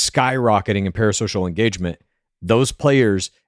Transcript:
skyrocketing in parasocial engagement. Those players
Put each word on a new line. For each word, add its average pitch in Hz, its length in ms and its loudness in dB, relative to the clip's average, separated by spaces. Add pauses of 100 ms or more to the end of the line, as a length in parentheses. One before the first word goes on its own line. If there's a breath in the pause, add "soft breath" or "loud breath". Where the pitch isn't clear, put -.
skyrocketing 113 760 0
in 92 60 -4
parasocial 104 560 -2
engagement. 90 520 -2 (420)
Those 113 300 2
players 123 600 2 (160)